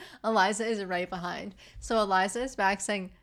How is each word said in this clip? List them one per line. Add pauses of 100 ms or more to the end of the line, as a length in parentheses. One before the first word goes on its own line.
(240)
Eliza
is
right
behind. (260)
So
Eliza
is
back
saying (120)